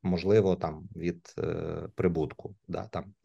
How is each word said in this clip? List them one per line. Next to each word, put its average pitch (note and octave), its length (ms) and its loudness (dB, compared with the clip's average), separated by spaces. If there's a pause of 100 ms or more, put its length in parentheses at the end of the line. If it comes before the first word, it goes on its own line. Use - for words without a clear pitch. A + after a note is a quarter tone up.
можливо F#2 540 4
там D#2+ 400 -6
від, F2 420 -6
е, E2 560 -4
прибутку, E2+ 600 0 (140)
да, E2+ 160 -4
там, - 200 -8 (200)